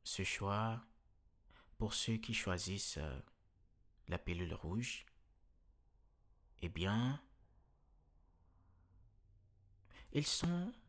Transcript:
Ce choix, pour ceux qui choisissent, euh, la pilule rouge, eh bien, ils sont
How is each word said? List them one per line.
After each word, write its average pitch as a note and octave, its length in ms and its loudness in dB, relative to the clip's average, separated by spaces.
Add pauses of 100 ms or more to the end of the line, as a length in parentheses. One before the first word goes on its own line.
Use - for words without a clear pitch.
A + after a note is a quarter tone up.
Ce - 220 0
choix, G#2+ 560 0 (960)
pour G#2+ 160 0
ceux A2+ 240 4
qui A2+ 160 -2
choisissent, F#2+ 640 0
euh, D2 220 -4 (920)
la F2 80 0
pilule E2+ 360 -4
rouge, G2 520 -4 (1600)
eh F2 60 -4
bien, A2 540 2 (3000)
ils D3 160 2
sont F3 460 4 (160)